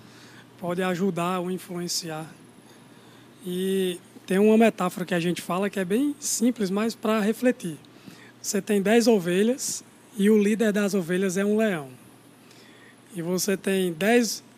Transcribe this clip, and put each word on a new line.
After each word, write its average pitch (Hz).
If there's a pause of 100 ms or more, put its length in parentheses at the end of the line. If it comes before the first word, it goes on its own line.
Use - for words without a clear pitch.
(600)
pode 175
ajudar 180
ou 175
influenciar. 175 (1200)
E 185 (260)
tem 185
uma 214
metáfora 185
que 180
a 175
gente 170
fala 190
que 196
é 190
bem 269
simples, 226
mas 208
pra 220
refletir. 214 (640)
Você -
tem 202
dez 220
ovelhas 208 (340)
e 202
o 220
líder 214
das 202
ovelhas 180
é 196
um 208
leão. 180 (1200)
E 175
você 180
tem 190
dez 208 (160)